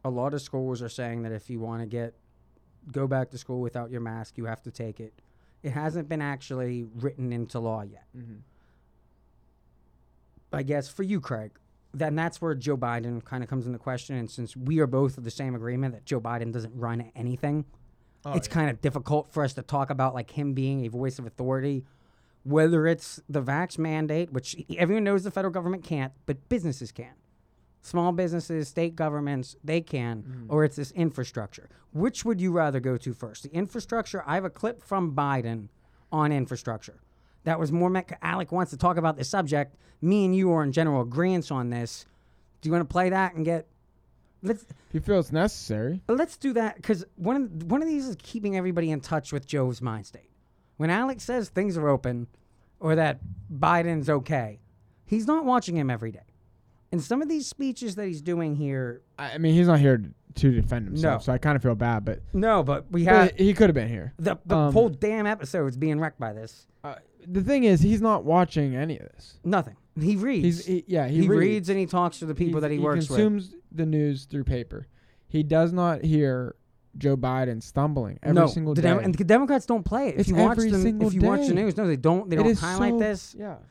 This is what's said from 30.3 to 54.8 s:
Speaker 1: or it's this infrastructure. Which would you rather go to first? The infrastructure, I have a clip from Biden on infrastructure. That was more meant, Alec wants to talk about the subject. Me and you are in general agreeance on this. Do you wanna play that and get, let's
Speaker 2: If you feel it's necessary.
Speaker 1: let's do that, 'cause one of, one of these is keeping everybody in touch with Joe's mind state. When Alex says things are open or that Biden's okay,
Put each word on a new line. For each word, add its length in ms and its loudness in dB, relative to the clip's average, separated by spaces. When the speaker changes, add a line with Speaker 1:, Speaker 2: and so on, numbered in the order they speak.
Speaker 1:
or 140 4
it's 100 0
this 160 -6
infrastructure. 760 -4
Which 320 -4
would 160 0
you 100 0
rather 280 0
go 180 -2
to 160 -8
first? 300 -14
The 100 -16
infrastructure, 720 -6
I 100 -4
have 100 -2
a 40 -6
clip 320 -8
from 340 -4
Biden 520 -2
on 200 2
infrastructure. 680 -4
That 160 -2
was 120 0
more 200 2
meant, 200 -4
Alec 280 -4
wants 200 0
to 60 -12
talk 200 2
about 200 0
the 60 -6
subject. 520 -2
Me 240 4
and 100 4
you 160 4
are 120 4
in 80 0
general 320 2
agreeance 480 0
on 180 -2
this. 360 -6
Do 80 -4
you 40 2
wanna 120 2
play 260 0
that 240 0
and 100 -2
get, 220 -2
let's 220 -4
Speaker 2:
If 300 -18
you 60 -2
feel 200 2
it's 120 -2
necessary. 760 -2
Speaker 1:
let's 300 0
do 160 -2
that, 280 -2
'cause 240 -2
one 180 -2
of, 360 -4
one 120 2
of 40 -2
these 200 -2
is 120 -6
keeping 380 -4
everybody 340 0
in 80 -2
touch 320 -6
with 140 -6
Joe's 360 -2
mind 260 -6
state. 240 -20
When 120 0
Alex 340 -2
says 260 -4
things 280 -2
are 100 0
open 400 0
or 160 2
that 240 2
Biden's 560 2
okay, 500 0